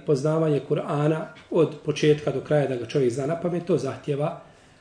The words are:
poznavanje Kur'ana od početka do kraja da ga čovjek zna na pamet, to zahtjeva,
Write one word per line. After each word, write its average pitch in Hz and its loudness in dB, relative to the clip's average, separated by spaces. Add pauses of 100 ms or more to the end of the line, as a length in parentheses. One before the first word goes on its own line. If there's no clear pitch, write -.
poznavanje 156 2
Kur'ana 156 0 (260)
od 156 2 (100)
početka 151 2
do 131 -2
kraja 147 2
da 131 -2
ga 117 -6
čovjek 123 2
zna 135 -4
na 165 -4
pamet, 170 -4
to 170 2
zahtjeva, 135 -4 (400)